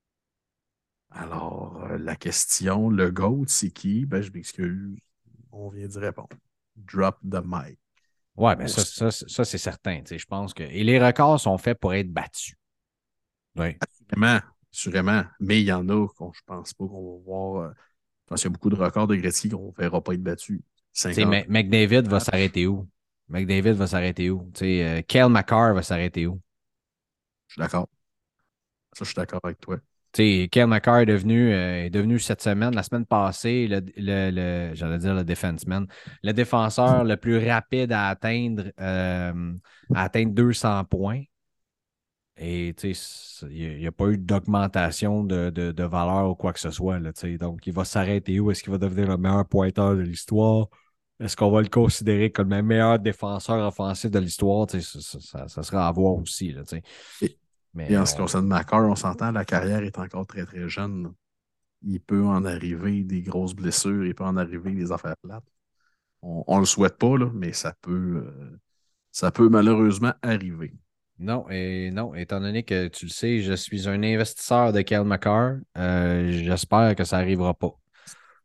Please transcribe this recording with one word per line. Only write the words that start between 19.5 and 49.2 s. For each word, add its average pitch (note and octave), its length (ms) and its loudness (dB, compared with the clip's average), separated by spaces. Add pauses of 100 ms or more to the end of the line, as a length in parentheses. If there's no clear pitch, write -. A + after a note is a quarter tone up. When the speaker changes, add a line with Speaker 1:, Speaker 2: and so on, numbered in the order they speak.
Speaker 1:
verra F2 260 -2
pas F#2 100 -4
être F2+ 100 -4
battus. F2 380 -6
Speaker 2:
Tu - 40 -20 (280)
sais, F2+ 220 -4
Speaker 1:
Cinquante G#2 160 4
Speaker 2:
Mc-, G2+ 180 2
McDavid G#2+ 540 4
va G2+ 140 2
Speaker 1:
matchs. F#2 80 2
Speaker 2:
s'arrêter F#2 420 2
où ? G2 220 -2 (400)
McDavid F#2+ 440 2
va G2 140 0
s'arrêter F2+ 440 -2
où ? F2+ 240 -6
Tu - 60 -10
sais, F#2 240 2
euh, E2 180 -2
Cale B2+ 280 6
Makar A2+ 440 6
va F#2 80 0
s'arrêter E2+ 440 -2
où ? F#2 140 -6 (1080)
Speaker 1:
Je - 60 -20
suis - 60 -10
d'accord. F2 280 -4 (1040)
Ça, - 120 -12
je - 20 -8
suis - 100 -10
d'accord F2+ 260 -6
avec F2 160 -8
toi. F#2 200 -8 (340)
Speaker 2:
Tu G2+ 300 4
sais, F2+ 60 -2
Cale G#2 200 6
Makar A#2+ 320 6
est A#2 60 6
devenu, A2 460 4
euh, F2+ 320 0
est F2 60 -4
devenu G#2+ 280 2
cette - 220 -4
semaine, A2 340 0
la G2+ 80 0
semaine A#2+ 220 -4
passée, A2+ 640 0
le, G2 120 0 (160)
le, G2 340 0 (400)
le, E2 40 -10
j'allais E2 240 -4
dire F#2+ 160 0
le F#2 80 0
defenseman, F2+ 640 -4 (360)
le G#2 100 0
défenseur B2 720 4
le G#2+ 140 2
plus A2+ 280 2
rapide A#2+ 460 0
à G2+ 160 0
atteindre, A2+ 720 -2
euh, F2+ 720 -2 (420)
à F#2 100 2
atteindre A2+ 280 0
deux A#2+ 220 4
cents G#2 300 0
points. G2+ 380 -4 (1160)
Et, F2 380 -6
tu G2 180 -6
sais, - 60 -12 (400)
c'est, D3 120 -14
il D#3+ 60 -12
n'y E3 80 -6
a, D#2 60 -8
il C#3+ 100 -10
y E2 40 -4
a E2 60 -4
pas G2+ 160 0
eu G#2 80 2
d'augmentation G2 1080 0
de, F2+ 260 0
de, E2+ 220 -4
de F2 120 -4
valeur F2+ 460 0
ou F2 40 0
quoi F2+ 200 -4
que - 60 -12
ce E2 100 -6
soit, F#2 300 -2
là, D#2+ 120 -8
tu - 80 -18
sais. F2 160 -6
Donc, E2+ 300 -8
il F2+ 80 -6
va F2+ 100 0
s'arrêter F#2+ 560 0
où ? G#2 100 2
Est-ce F#2+ 120 -2
qu'il F#2+ 100 -8
va G2 60 0
devenir F#2+ 300 0
le F#2 100 0
meilleur F#2+ 280 2